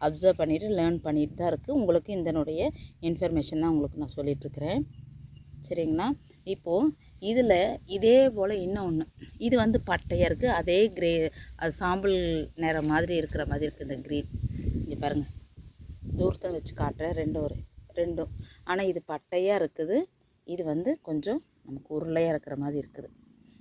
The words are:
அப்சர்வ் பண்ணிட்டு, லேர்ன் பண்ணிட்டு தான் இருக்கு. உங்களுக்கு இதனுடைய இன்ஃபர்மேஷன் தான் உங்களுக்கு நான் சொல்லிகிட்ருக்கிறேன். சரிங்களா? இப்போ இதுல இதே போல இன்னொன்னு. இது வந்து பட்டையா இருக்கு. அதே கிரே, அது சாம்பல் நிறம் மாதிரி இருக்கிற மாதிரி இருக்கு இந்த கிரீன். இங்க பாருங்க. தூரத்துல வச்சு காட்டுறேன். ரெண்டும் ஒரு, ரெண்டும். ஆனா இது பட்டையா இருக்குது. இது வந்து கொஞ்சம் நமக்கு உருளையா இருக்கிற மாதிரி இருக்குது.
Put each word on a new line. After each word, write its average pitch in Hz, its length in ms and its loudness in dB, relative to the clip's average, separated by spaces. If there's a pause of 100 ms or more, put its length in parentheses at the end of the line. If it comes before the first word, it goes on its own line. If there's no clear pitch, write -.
அப்சர்வ் 156 320 4
பண்ணிட்டு, 165 360 0
லேர்ன் 170 280 2
பண்ணிட்டு 151 380 0
தான் 175 140 -2
இருக்கு. 160 260 -2
உங்களுக்கு 196 440 2
இதனுடைய 160 540 0 (280)
இன்ஃபர்மேஷன் 165 600 -2
தான் 165 100 2
உங்களுக்கு 147 280 0
நான் 147 180 -8
சொல்லிகிட்ருக்கிறேன். 147 640 -4 (880)
சரிங்களா? 165 420 0 (340)
இப்போ 196 460 0 (300)
இதுல 220 640 4
இதே 226 460 6
போல 208 240 0
இன்னொன்னு. 185 520 -2 (320)
இது 233 180 2
வந்து 226 300 4
பட்டையா 175 380 0
இருக்கு. 170 260 2
அதே 180 380 4
கிரே, 170 420 2 (260)
அது 165 160 -2
சாம்பல் 180 800 0
நிறம் 160 320 0
மாதிரி 165 300 2
இருக்கிற 156 300 -2
மாதிரி 147 180 -2
இருக்கு 147 180 -6
இந்த 139 140 -8
கிரீன். 143 320 -4 (560)
இங்க 147 100 -6
பாருங்க. 143 320 -2 (880)
தூரத்துல 185 340 0
வச்சு 165 240 -8
காட்டுறேன். 156 380 -2
ரெண்டும் 156 300 -2
ஒரு, 135 140 -4 (380)
ரெண்டும். 170 360 -2 (340)
ஆனா 185 180 -2
இது 175 260 0
பட்டையா 180 640 0
இருக்குது. 175 300 0 (440)
இது 175 200 -6
வந்து 175 380 -2
கொஞ்சம் 196 400 -4 (220)
நமக்கு 143 360 -8
உருளையா 165 280 0
இருக்கிற 151 280 -4
மாதிரி 143 320 -4
இருக்குது. - 180 -16 (540)